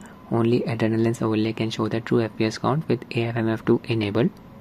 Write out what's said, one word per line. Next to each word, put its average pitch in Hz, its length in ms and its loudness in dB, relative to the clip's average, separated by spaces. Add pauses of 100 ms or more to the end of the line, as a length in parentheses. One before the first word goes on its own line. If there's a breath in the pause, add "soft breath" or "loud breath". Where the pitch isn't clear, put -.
(320 loud breath)
Only 117 280 4 (140)
Eternal 113 260 0
Lens 117 240 0
overlay 110 300 0
can 110 180 -2
show 110 160 -2
the 113 140 -2
true 120 200 2
F 110 160 -4
P 113 80 2
S 107 140 -2
count 135 280 0
with 120 160 0 (120)
A 117 80 2
F 117 120 -4
M 113 140 0
F 110 160 -2
two 117 200 4
enabled. 113 440 0 (320)